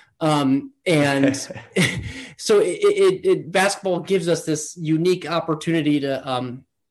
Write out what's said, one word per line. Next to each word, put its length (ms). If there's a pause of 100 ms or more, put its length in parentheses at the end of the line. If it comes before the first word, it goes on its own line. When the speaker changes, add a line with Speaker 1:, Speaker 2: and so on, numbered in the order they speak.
(220)
Speaker 1:
Um, 500 (140)
and 500
Speaker 2:
<laughs> 720
Speaker 1:
<laughs> 300
so 220
it, 220
it, 440
it, 260
basketball 480
gives 280
us 180
this 320
unique 520
opportunity 680
to, 300
um, 360 (240)